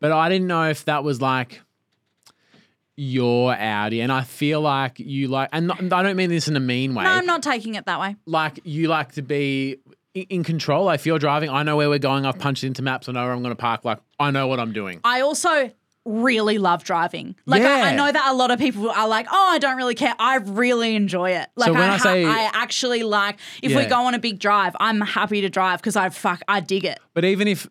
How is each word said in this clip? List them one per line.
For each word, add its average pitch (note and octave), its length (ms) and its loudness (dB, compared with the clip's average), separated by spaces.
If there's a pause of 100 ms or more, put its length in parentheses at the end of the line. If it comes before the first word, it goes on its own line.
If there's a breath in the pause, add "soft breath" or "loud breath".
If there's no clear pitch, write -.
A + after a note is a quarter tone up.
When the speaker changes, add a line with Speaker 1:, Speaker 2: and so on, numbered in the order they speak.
Speaker 1:
but D3 100 0
I D#3+ 180 2
didn't F#3 200 0
know E3 200 0
if D3+ 180 -4
that D3 180 0
was, C#3 180 -2
like, C3 380 -2 (1400 soft breath)
your B2 580 2
Audi. G#2+ 460 -2
And B2+ 120 0
I C3 100 0
feel D3 380 -2
like C3+ 400 -2
you C#3 280 -4
like, C3 240 -2
and E3 140 0
not, F3+ 140 -4 (120)
I F3+ 100 2
don't G3 140 0
mean F#3 140 0
this E3 180 -2
in D3+ 80 0
a C#3 40 0
mean B2+ 340 -2
way. - 100 -2
Speaker 2:
No, F#4 60 4
I'm F#4 160 2
not E4+ 160 0
taking A3+ 320 -4
it G3+ 120 -10
that E3+ 140 -4
way. G3+ 160 -6 (100)
Speaker 1:
Like, D#3 380 -2
you D#3+ 240 -2
like D#3 240 -2
to D3 100 -8
be C3+ 540 -2 (400)
i-, F#3+ 140 -6
in F3 140 -2
control. E3 420 0
Like, D#3+ 140 2
if - 60 -6
you're D#3+ 120 2
driving, D3+ 320 0
I C3+ 120 0
know D3+ 140 0
where D3 120 4
we're D3 100 2
going. C#3 280 0
I've C3+ 120 -2
punched C#3 260 -2
into C3 180 -6
maps. C3 260 -4
I B2+ 40 -6
know B2 120 -4
where B2+ 80 -2
I'm B2 100 -6
gonna B2 120 -4
park. A#2 300 -2
Like, A2 140 -2 (220)
I C#3+ 100 2
know C#3 160 0
what B2+ 140 -2
I'm A2+ 120 -4
doing. G2 320 -8
Speaker 2:
I B3 160 0
also D4 500 0 (360)
really A3 520 2
love F3 260 2
driving. E3+ 500 -4 (120)
Like, A3 160 4
I, B3+ 40 6
I C4+ 240 2
Speaker 1:
Yeah. - 60 0
Speaker 2:
know C#4+ 160 2
that C#4 180 2
a C4+ 40 2
lot B3+ 160 2
of B3 80 0
people A3+ 320 0
are G#3+ 180 0
like, A3 240 0
"Oh, F#4+ 180 6
I E4 80 2
don't C4 200 0
really B3 160 0
care." A#3+ 240 0
I B3+ 180 4
really A3+ 600 0
enjoy F#3 340 0
it. E3+ 260 -4
Like, A#3 120 4
Speaker 1:
So E3 40 6
when D#3+ 100 4
Speaker 2:
I F#3 120 6
Speaker 1:
I - 20 2
Speaker 2:
ha-, - 60 -2
Speaker 1:
say F#3 240 4
Speaker 2:
I A3 260 0
actually A#3+ 500 -2
like, G#3 360 0 (240 loud breath)
if C4+ 120 2
we C4+ 80 6
Speaker 1:
Yeah. G#3+ 60 0
Speaker 2:
go B3 140 2
on B3 120 0
a A#3+ 40 -2
big A3+ 200 -4
drive, G3+ 420 2
I'm G#3+ 200 2
happy G#3 400 -2
to G3 80 0
drive F#3 320 0
'cause G#3 160 -2
I F#3+ 140 0
fuck, - 360 -4
I G3+ 140 0
dig F#3 240 -2
it. E3+ 140 -6 (160)
Speaker 1:
But E3+ 100 2
even G3 240 2
if, F#3 220 -2